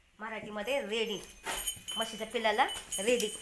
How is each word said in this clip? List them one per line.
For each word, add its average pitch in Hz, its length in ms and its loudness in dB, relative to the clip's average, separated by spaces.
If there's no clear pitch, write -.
मराठीमध्ये, 214 640 -4
रेडी. 208 380 0
म्हशीच्या 220 300 -2
पिल्लाला 220 380 4
रेडी 214 300 4